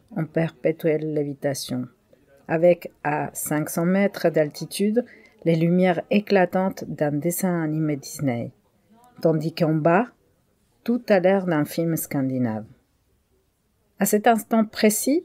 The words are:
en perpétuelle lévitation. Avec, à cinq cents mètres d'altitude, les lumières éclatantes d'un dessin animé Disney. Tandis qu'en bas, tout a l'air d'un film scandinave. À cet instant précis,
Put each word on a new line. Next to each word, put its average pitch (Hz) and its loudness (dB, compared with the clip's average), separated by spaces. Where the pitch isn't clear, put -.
en 160 -4
perpétuelle 156 -2
lévitation. 139 -6
Avec, 170 2
à 147 -2
cinq 151 -4
cents 170 -2
mètres 190 0
d'altitude, 165 -2
les 165 4
lumières 170 2
éclatantes 190 0
d'un 147 -2
dessin 170 -2
animé 156 -2
Disney. 120 -6
Tandis 160 0
qu'en 160 0
bas, 170 2
tout 240 -2
a 196 4
l'air 185 2
d'un 156 2
film 165 -2
scandinave. 127 -4
À 202 2
cet 208 2
instant 226 2
précis, 240 2